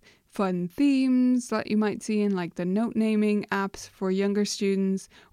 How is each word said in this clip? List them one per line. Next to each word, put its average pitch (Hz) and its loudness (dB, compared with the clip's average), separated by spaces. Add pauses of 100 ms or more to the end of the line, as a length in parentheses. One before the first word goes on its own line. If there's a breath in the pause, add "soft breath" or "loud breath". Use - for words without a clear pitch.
(300 soft breath)
fun 185 -2
themes 254 2
that 220 -4
you 208 0
might 214 0
see 214 0
in, 202 2
like, 175 -4
the 180 -4
note 202 -2
naming 214 2
apps 196 -4
for 190 -4
younger 202 0
students 196 0 (240 loud breath)